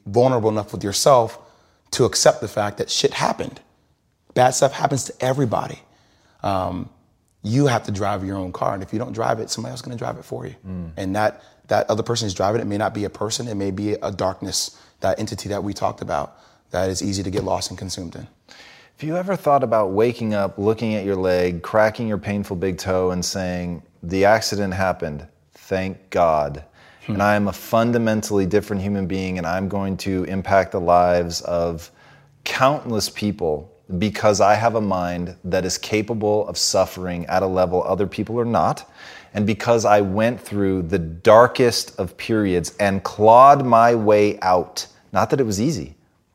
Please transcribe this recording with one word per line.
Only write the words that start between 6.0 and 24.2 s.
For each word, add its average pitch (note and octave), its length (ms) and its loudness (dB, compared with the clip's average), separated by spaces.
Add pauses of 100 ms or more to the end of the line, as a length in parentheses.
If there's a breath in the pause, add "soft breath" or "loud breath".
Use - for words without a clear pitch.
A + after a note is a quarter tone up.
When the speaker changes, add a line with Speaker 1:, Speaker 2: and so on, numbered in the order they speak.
Speaker 1:
Um, F#2 460 -4 (540)
you B2+ 240 2
have A#2+ 180 0
to G#2 80 -6
drive G2 320 -4
your G2 120 -6
own F#2 160 -6
car. - 220 -4
And F#2+ 80 -8
if F#2+ 100 -12
you G#2+ 60 -4
don't A#2+ 140 -8
drive A2 260 -2
it, - 120 -10
somebody A#2 200 -8
else B2+ 100 -12
is - 20 -16
gonna B2 140 -12
drive A#2+ 200 -8
it - 80 -18
for - 220 -12
you. - 80 -14 (120)
Speaker 2:
Mm. F2 300 -10
Speaker 1:
And F#2+ 180 -6
that, G#2+ 280 0 (260 soft breath)
that G#2+ 200 0
other A2 140 0
person A2+ 240 -4
is F#2 80 -6
driving G2+ 260 0
it - 60 -6
may G#2 120 -4
not G#2 140 -2
be G#2 120 -6
a F#2+ 60 -6
person. A2+ 360 -6
It A2+ 80 -8
may G2 160 -4
be G#2 220 -4
a - 180 -4
darkness, F#2+ 680 -6 (200 soft breath)
that F#2+ 200 -2
entity G#2 300 -8
that G2 120 -4
we G2+ 100 -6
talked G#2 280 -6
about, - 400 -6 (300 soft breath)
that F#2 200 -2
is F#2 120 -6
easy G2 200 -4
to F#2 80 -6
get G2 140 -4
lost F#2 260 -4
and F#2 80 -12
consumed F2+ 380 -12
in. - 100 -14 (720 loud breath)
Speaker 2:
Have D3+ 80 -10
you D#3+ 100 -4
ever F#3 200 -2
thought C#3+ 260 2
about A2 280 2
waking A2 440 0
up, G2 240 -2
looking G#2+ 360 0
at G2+ 100 -4
your G2 120 -2
leg, F2+ 460 0
cracking A2 460 0
your G#2 100 -2
painful G2+ 380 -6
big F2+ 220 -2
toe, F#2 320 0
and F2+ 120 -2
saying, F2 600 -6 (200)
"The F#2+ 220 2